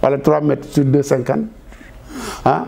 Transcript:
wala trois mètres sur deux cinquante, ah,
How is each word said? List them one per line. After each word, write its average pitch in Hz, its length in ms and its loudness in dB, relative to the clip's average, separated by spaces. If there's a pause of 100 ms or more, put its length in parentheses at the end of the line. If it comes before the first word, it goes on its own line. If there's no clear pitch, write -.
wala 135 180 2
trois 151 200 2
mètres 147 300 -2
sur 143 160 2
deux 139 180 2
cinquante, 135 420 0 (1000)
ah, 147 220 2